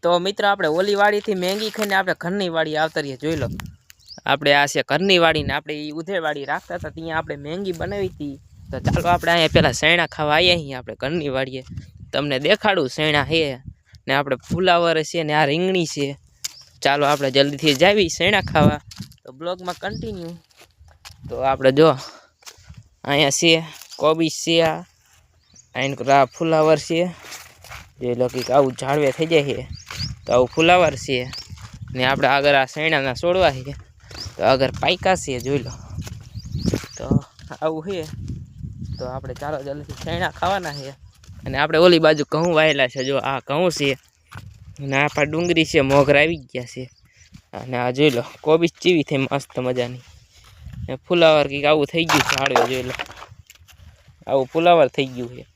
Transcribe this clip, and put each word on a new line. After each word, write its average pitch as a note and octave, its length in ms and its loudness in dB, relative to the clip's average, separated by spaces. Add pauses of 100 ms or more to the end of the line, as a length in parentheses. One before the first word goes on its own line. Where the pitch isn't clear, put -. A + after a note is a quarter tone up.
તો F3 160 4
મિત્રો, G3+ 280 -2
આપણે G3+ 200 2
ઓલી F#3+ 280 0
વાડીથી G#3 400 2
મેંગી G3 340 -2
ખાઈને G3+ 260 -2
આપણે F#3 240 0
ઘરની F#3 300 -4
વાડી D#3+ 280 -2
આવતા D#3 240 -2
રહીએ. C#3 160 -8
જોઈ D#3 180 -4
લો, C3 120 -4 (760)
આપણે C#3+ 300 2
આ C#3+ 120 4
છે C#3 220 -2
ઘરની F3+ 300 4
વાડી D#3+ 240 4
ને C3+ 100 -4
આપણે D3+ 200 -6
ઈ D3+ 180 -10
ઉધે E3 280 -6
વાડી D3 260 -4
રાખતા E3+ 300 -8
હતા, F3 140 -10
ત્યાં D#3+ 280 -8
આપણે D#3 180 -6
મેંગી E3+ 360 -8
બનાવી F#3 360 -6
હતી. D3 280 -10 (360)
તો C3 80 -8
ચાલો, E3+ 300 0
આપણે E3+ 220 2
અહીંયા E3 240 2
પેલા D#3 160 4
સૈણા D#3+ 360 2
ખાવા D3+ 280 0
આવીએ, F3+ 180 4
અહીં C#3 240 -4
આપણે B2 180 -12
ઘરની D3 340 -4
વાડીએ C3 340 -6 (480)
તમને C#3+ 280 -2
દેખાડું. F3+ 500 2
સૈણા D3+ 360 0
છે D3 340 -2 (480)
ને, C3 60 -2
આપણે C#3 220 0
ફુલાવર E3+ 680 2
છે E3 200 -4
ને, D3+ 100 -2
આ D3+ 120 4
રીંગણી F3 400 0
છે. C#3+ 320 -6 (640)
ચાલો, C#3+ 240 2
આપણે C#3 260 2
જલ્દીથી C#3+ 440 2
જાવી F#3 340 4
સૈણા F#3+ 320 0
ખાવા. D3 400 4 (420)
તો - 80 -20
બ્લોગમાં F3 440 -8
કન્ટિન્યુ. F#3 580 -10 (960)
તો A#2+ 120 -8
આપણે C3+ 300 4
જો D#3 180 8 (1120)
અહીંયા C#3+ 360 2
છે E3+ 120 4 (460)
કોબીજ D#3+ 360 0 (100)
છે, E3 200 0
આ D#3+ 200 -2 (920)
આઈન C3+ 180 -4 (180)
આ C#3 140 6
ફુલાવર D#3 540 2
છે. E3 200 -2 (1000)
જોઈ A#2+ 140 -2
લો, B2 120 0
કંઈક A#2+ 240 -6
આવું C3+ 280 4
ઝાડવે C#3 320 0
થઈ D#3+ 140 -4
જાય D#3+ 180 2
છે, C#3 240 -6 (580)
તો - 80 -2
આવું B2 140 4
ફુલાવર E3 480 4
છે. B2+ 220 -4 (760)
ને B2+ 120 -2
આપણે C#3 220 2
આગળ C#3 280 4
આ C3+ 100 4
સૈણાના C#3+ 560 -2
છોડવા F3 300 2
છે, C3 220 -10 (600)
તો - 80 -8
આગળ B2+ 280 2 (100)
પાયકા F#3 340 0
છે. C3+ 240 -6
જોઈ B2+ 260 -4
લો, - 60 -12 (1300)
તો A#2 80 -10 (560)
આવું D#3+ 240 -4
છે. F3+ 180 -8 (960)
તો B2+ 80 -10
આપણે C3 280 -10
ચાલો, D3 300 -8
જલ્દીથી D3 400 -12
સૈણા E3 280 -4
ખાવાના F3+ 420 -4
છે. C#3 180 -12 (540)
અને C3 120 -6
આપણે D#3 200 2
ઓલી E3+ 220 8
બાજુ D#3 320 4
ઘઉં E3+ 220 0
વાયેલા D3+ 340 2
છે. B2+ 180 -6
જો, C3+ 120 -2
આ B2+ 220 -4
ઘઉં E3 320 -2
છે C#3+ 180 -2 (880)
ને, C#3 180 -4
આ D3 180 2
પા D3 100 2
ડુંગળી E3 400 0
છે, D3+ 160 2
મોગરા C#3 400 6
આવી E3 160 2
ગયા B2 360 -12
છે. B2+ 100 -12 (680)
અને B2 260 -8
આ B2 140 0
જોઈ D3 180 4
લો, A#2+ 140 0 (180)
કોબીજ E3 400 2
ચીવી E3+ 220 2
થઈ C#3 140 -4
મસ્ત C3+ 420 -4
મજાની. B2+ 440 -4 (840)
ને C3 80 -6
ફુલાવર D#3 520 4
કંઈક C#3 180 -6
આવું D3 200 4
થઈ E3 200 -2
ગયું D#3 180 0
છે - 120 -2
ઝાડવે. C3+ 340 -2
જોઈ B2+ 140 -6
લો, B2+ 100 -8 (1300)
આવું C3+ 180 0
ફુલાવર E3 420 4
થઈ C3+ 180 -2
ગયું B2 320 -10
છે. - 80 -20 (100)